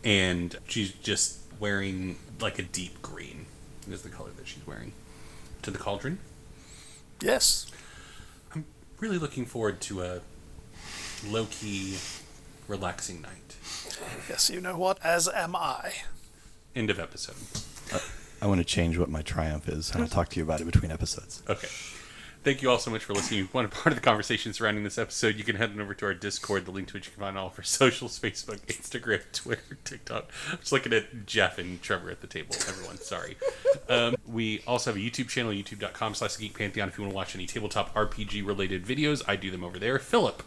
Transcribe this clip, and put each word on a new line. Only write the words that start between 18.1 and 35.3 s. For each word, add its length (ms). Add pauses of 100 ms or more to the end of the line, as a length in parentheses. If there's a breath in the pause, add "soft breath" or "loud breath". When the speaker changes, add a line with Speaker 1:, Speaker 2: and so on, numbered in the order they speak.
Speaker 3:
I 40
wanna 180
change 340
what 100
my 140
triumph 460
is, 220
and 120
I'll 60
talk 220
to 80
you 40
about 180
it 40
between 260
episodes. 580
Speaker 1:
Okay. 200 (760 loud breath)
Thank 160
you 100
all 80
so 120
much 140
for 80
listening. 260
If 80
you 60
want 140
a 40
part 180
of 60
the 60
conversation 520
surrounding 300
this 160
episode, 380
you 80
can 100
head 160
on 100
over 140
to 120
our 80
Discord, 500
the 80
link 160
to 60
which 120
you 60
can 80
find 180
all 80
of 100
our 60
<laughs> 0
socials, 560
Facebook, 480
Instagram, 560 (100)
Twitter, 520
TikTok. 440 (220 loud breath)
I'm 80
just 140
looking 200
at 320
Jeff 340
and 220
Trevor 300
at 100
the 60
table. 300 (100)
Everyone, 300
sorry. 400 (520 loud breath)
Um, 280 (100)
we 400
also 240
have 100
a 0
YouTube 280
channel, 240